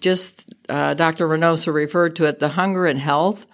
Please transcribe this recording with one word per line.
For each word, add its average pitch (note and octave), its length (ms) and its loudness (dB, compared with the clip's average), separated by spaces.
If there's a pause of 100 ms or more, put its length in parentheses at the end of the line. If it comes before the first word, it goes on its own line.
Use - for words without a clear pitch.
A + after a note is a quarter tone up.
just, - 440 -2 (240)
uh, D3 260 0
Doctor E3 320 0
Reynoso D#3+ 460 2
referred D#3+ 440 0
to D#3+ 100 2
it, D3 140 -4
the D3 100 0
hunger F#3 360 -2
and C#3 120 0
health, D#3 560 0